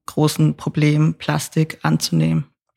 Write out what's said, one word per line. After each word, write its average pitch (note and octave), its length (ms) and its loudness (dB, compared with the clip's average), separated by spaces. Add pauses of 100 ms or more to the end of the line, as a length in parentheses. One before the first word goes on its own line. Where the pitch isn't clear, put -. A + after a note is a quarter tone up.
großen D3+ 500 0
Problem D3+ 580 0
Plastik D#3 680 -4
anzunehmen. D#3+ 640 0 (320)